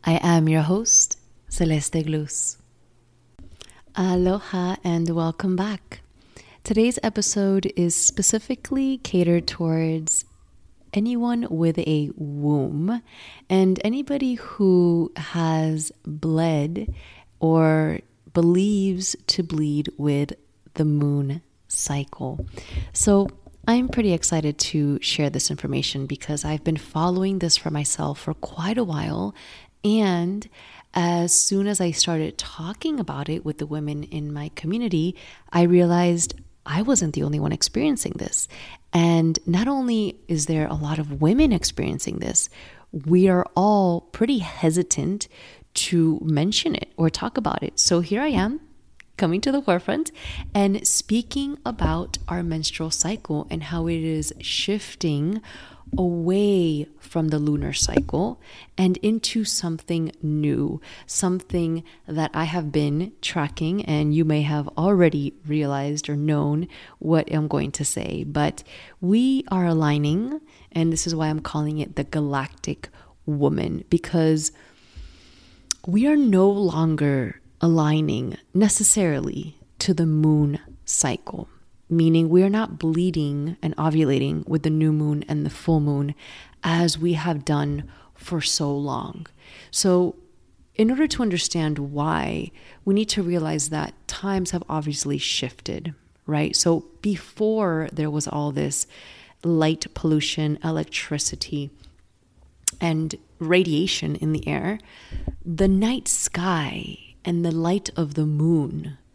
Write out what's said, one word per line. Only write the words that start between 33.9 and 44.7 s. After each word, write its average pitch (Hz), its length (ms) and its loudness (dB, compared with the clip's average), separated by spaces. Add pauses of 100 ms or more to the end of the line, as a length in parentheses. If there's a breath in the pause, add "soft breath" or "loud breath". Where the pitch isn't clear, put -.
in 147 280 -8
my 147 220 -8
community, 180 600 -2 (360 loud breath)
I 175 120 6
realized 175 720 4 (300)
I 160 180 0
wasn't 208 300 2
the 147 100 -2
only 147 180 0
one 151 100 0
experiencing 262 600 0
this. - 340 -4 (460 loud breath)
And 165 520 4
not 185 220 2
only 240 520 -2 (100)
is 156 160 0
there 156 220 0
a - 60 -4
lot 151 260 -2
of 147 220 -4
women 240 300 6
experiencing - 680 -2
this, - 300 -2 (420 loud breath)
we 170 360 4
are 180 180 4 (120)
all 190 440 4
pretty 233 380 -2
hesitant 170 880 0 (460 loud breath)